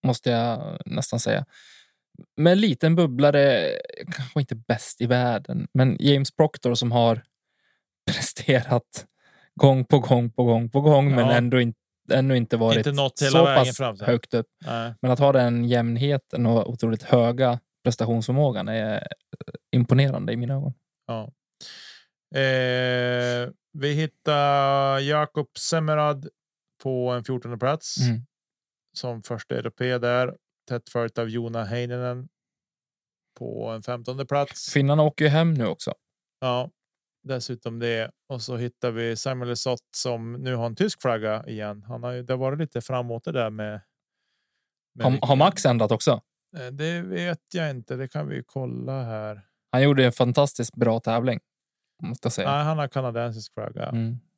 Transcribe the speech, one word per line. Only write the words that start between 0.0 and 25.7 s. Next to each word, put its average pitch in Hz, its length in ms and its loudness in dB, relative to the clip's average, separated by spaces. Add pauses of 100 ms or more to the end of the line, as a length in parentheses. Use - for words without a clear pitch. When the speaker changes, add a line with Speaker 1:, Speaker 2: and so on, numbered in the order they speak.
Speaker 1:
Måste 127 240 0
jag 117 560 -2
nästan - 340 -4
säga. - 240 0 (920)
Men 165 160 6
en 190 80 4
liten 165 360 4
bubblare, 139 760 4 (400)
kanske 135 280 -4
inte 131 140 -4
bäst - 460 -4
i 120 60 0
världen, 120 680 0
men 131 260 4
James 139 360 4
Proctor 156 380 0
som 120 180 0
har 117 300 4 (440)
<laughs> - 440 -18
presterat - 960 0 (480)
gång 135 300 6
på 147 140 4
gång 120 320 2
på 123 140 0
gång 117 260 2
på 139 100 0
gång, 143 300 4
men 131 160 4
Speaker 2:
Ja. 120 60 4
Speaker 1:
ändå 120 280 2
in-, 117 140 0 (380)
ännu 131 240 2
inte 117 200 0
varit 113 220 4
Speaker 2:
Inte 123 140 0
nått 139 300 -2
hela 139 80 2
Speaker 1:
så 165 140 8
Speaker 2:
vägen 135 200 6
Speaker 1:
pass 123 120 -2
Speaker 2:
fram, 117 200 -4
så. 101 80 -12
Speaker 1:
högt 117 300 0
upp. 113 120 0 (200)
Speaker 2:
Nej. 117 360 -6
Speaker 1:
Men 127 80 2
att 123 80 2
ha 139 140 6
den 120 320 4
jämnheten 120 840 0
och 113 240 2
otroligt 113 320 -2
höga 120 580 2 (240)
prestationsförmågan 117 840 0
är 110 400 -4 (640)
imponerande 131 600 2
i 113 40 -4
mina 123 180 -4
ögon. 135 200 -4 (320)
Speaker 2:
Ja. 113 260 -10 (1080)
Eh, 123 1120 0 (220)
vi 147 200 -2
hittar 139 1080 2
Jakob 151 500 -2 (100)
Semerad 151 720 0 (540)